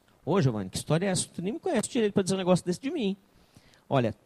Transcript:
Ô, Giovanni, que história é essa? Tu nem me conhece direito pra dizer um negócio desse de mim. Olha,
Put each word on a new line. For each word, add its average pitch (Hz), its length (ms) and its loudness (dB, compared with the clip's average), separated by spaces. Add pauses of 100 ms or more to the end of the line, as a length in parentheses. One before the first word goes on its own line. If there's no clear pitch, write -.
(240)
Ô, 180 160 2
Giovanni, 107 300 0
que - 60 -8
história 160 300 0
é - 20 0
essa? 185 180 -2
Tu - 160 -12
nem 202 120 -4
me 330 40 -8
conhece 294 300 -2
direito 214 240 0
pra 202 100 4
dizer 185 120 -2
um 190 40 -2
negócio 180 260 2
desse 175 160 -4
de 269 100 -6
mim. 226 260 -2 (720)
Olha, 120 260 2 (120)